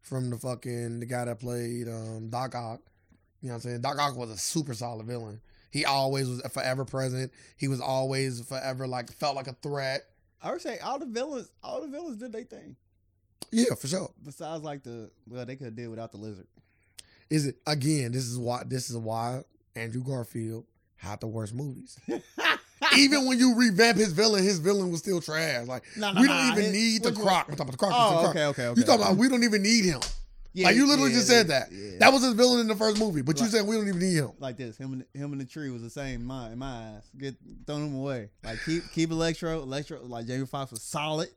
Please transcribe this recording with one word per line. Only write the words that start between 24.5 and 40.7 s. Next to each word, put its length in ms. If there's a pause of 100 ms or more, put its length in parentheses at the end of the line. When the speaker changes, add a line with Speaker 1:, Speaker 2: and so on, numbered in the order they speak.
Speaker 1:
villain 320
was 100
still 200
trash. 460
Like, 180 (120)
Speaker 2:
No, 160
no, 100
Speaker 1:
we 40
don't 100 (120)
Speaker 2:
no, 40
Speaker 1:
even 120
Speaker 2:
his, 80
Speaker 1:
need 300
the 80
Speaker 2:
which 80
one? 80
Speaker 1:
Croc. 240
I'm 60
talking 60
about 100
the 60
Croc. 160
Speaker 2:
Oh, 160
Speaker 1:
The 120
Croc. 80
Speaker 2:
okay, 160
okay, 180
Speaker 1:
You 60
Speaker 2:
okay. 120
Speaker 1:
talking 200
about, 140
we 120
don't 160
even 180
need 220
him. 160 (520)
Speaker 2:
Yeah, 140
Speaker 1:
Like, 100
you 120
literally 240
Speaker 2:
yeah, 60
Speaker 1:
just 120
Speaker 2:
yeah, 80
Speaker 1:
said 100
that. 240
Speaker 2:
yeah. 280
Speaker 1:
That 120
was 120
his 100
villain 260
in 60
the 80
first 240
movie, 240
but 140
you 80
Speaker 2:
Like, 80
Speaker 1:
said 140
we 100
don't 100
even 140
need 160
him. 240
Speaker 2:
like 160
this, 200
him 180
and, 100 (100)
him 180
and 80
the 40
tree 260
was 120
the 80
same 320
in 40
my, 240
in 80
my 80 (280)
eyes. 80 (140)
Get, 200 (300)
throw 100
him 180
away. 360 (120)
Like, 220
keep, 180 (100)
keep 200
Electro. 500
Electro, 420
like, 220
Jamie 200
Foxx 260